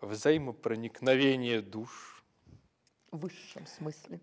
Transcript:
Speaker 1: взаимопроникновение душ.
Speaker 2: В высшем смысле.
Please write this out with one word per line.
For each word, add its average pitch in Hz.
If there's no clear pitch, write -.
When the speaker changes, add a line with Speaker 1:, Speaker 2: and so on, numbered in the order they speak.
Speaker 1:
взаимопроникновение 123
душ. 107
Speaker 2:
В 165
высшем -
смысле. 156